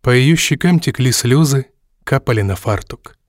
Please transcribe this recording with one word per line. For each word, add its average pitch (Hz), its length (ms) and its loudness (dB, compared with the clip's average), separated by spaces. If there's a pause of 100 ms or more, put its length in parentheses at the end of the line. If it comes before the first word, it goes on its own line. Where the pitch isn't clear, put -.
По 127 80 0
ее 131 260 4
щекам 170 420 0
текли 127 340 -2
слезы, 135 540 0 (380)
капали 120 380 -2
на 98 140 -2
фартук. - 640 -8 (100)